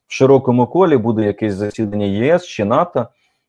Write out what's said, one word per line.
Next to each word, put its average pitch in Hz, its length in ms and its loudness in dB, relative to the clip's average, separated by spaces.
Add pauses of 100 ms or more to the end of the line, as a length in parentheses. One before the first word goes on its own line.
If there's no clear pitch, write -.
в - 60 -16
широкому 127 540 2
колі, 170 300 2
буде 110 260 -2
якесь 104 300 -2
засідання 104 520 -6
Є 110 300 0
С 175 100 -4
чи - 200 -4
нато, 127 420 -2 (420)